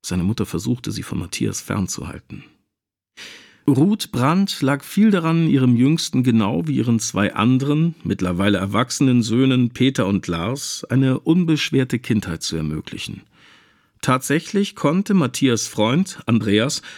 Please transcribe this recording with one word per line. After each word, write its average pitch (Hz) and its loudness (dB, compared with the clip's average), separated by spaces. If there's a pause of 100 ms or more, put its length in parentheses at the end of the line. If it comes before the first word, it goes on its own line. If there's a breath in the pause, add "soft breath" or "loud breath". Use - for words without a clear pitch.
Seine 87 -2
Mutter 101 0
versuchte, 117 -4
sie 104 -10
von - -8
Matthias - -6
fernzuhalten. - -8 (1200 loud breath)
Ruth 160 2
Brandt 160 0
lag 139 0
viel 214 2
daran, 165 2
ihrem 131 4
Jüngsten 131 2
genau 127 2
wie 143 -2
ihren 117 2
zwei - -2
anderen, 139 2
mittlerweile 95 0
erwachsenen 123 2
Söhnen 123 2
Peter 131 0
und 98 0
Lars 90 -6
eine 131 2
unbeschwerte 151 0
Kindheit 98 -2
zu - -6
ermöglichen. - -8 (800 soft breath)
Tatsächlich 156 -2
konnte 185 0
Matthias 127 0
Freund, 127 0
Andreas, 110 2 (140 loud breath)